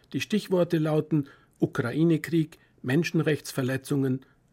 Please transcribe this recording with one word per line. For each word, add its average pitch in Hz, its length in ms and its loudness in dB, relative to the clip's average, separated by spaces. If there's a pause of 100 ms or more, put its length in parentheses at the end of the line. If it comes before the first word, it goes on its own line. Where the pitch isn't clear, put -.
(140)
Die 131 80 -4
Stichworte 180 560 0
lauten 156 500 0 (320)
Ukraine-Krieg, 156 1000 0 (220)
Menschenrechtsverletzungen, 135 1400 -2 (320)